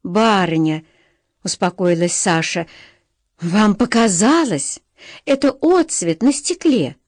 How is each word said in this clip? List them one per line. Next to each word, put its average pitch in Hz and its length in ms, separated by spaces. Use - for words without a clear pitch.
"Барыня", — 170 800
успокоилась 175 720
Саша, — 165 520
"вам 202 340
показалось, 226 1040
это 277 260
отцвет 311 720
на 262 100
стекле 254 640